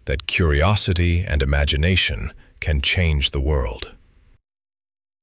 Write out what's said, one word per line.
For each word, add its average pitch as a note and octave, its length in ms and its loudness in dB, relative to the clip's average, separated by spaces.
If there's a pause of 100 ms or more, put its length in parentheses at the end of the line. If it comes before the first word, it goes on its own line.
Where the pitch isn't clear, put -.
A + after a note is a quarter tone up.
that - 220 -4
curiosity F2 960 2
and C#2+ 180 -2
imagination C#2+ 880 0 (280)
can D2 200 -2
change D2+ 520 0
the C#2+ 100 -2
world. C2+ 520 -4 (1300)